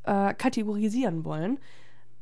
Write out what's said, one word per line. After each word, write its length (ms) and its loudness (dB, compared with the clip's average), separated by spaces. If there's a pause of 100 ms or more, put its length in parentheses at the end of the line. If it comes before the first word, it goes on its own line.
äh, 300 4
kategorisieren 920 2
wollen. 340 0 (640)